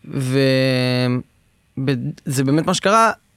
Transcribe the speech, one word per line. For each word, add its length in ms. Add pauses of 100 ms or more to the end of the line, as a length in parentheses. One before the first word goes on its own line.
(120)
ו-, 260 (1500)
ב-, 60 (340)
זה 180
באמת 240
מה 60
שקרה, 380 (260)